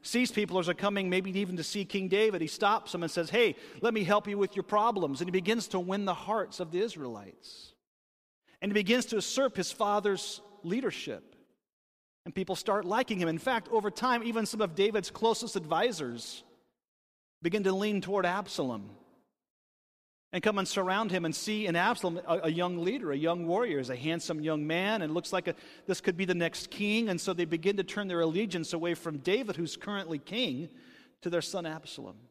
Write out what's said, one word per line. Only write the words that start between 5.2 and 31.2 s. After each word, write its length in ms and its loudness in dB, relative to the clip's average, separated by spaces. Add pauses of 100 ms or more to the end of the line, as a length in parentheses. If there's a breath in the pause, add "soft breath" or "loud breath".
And 60 -2
he 40 -4
begins 380 0
to 100 0
win 260 -2
the 80 2
hearts 460 -2
of 100 -4
the 120 0
Israelites. 920 -8 (880 soft breath)
And 120 -2
he 20 -2
begins 340 4
to 100 0
usurp 380 0
his 160 -2
father's 680 0 (220)
leadership. 720 -4 (920)
And 80 -12
people 220 -2
start 300 0
liking 340 2
him. 80 2
In 100 0
fact, 340 0
over 200 2
time, 320 0
even 240 0
some 140 -2
of 120 0
David's 380 2
closest 440 0
advisors 880 -2 (1000)
begin 220 0
to 60 4
lean 300 0
toward 240 0
Absalom 640 -2 (1400)
and 80 -2
come 160 2
and 100 0
surround 440 0
him 120 0
and 120 -2
see 320 -2
in 80 0
Absalom 520 0
a, 180 2
a 60 2
young 280 0
leader, 320 -2
a 40 0
young 300 0
warrior, 320 2
is 140 -2
a 40 -4
handsome 460 -2
young 240 0
man, 380 0
and 100 -2
looks 180 -2
like 160 0
a, 80 -2 (300 loud breath)
this 160 -2
could 160 0
be 80 2
the 80 2
next 380 -2
king. 380 0
And 120 0
so 120 -2
they 120 0
begin 320 0
to 60 0
turn 240 -4
their 140 0
allegiance 520 0
away 220 0
from 240 -6
David, 360 0
who's 220 -4
currently 400 -4
king, 520 -4 (520 loud breath)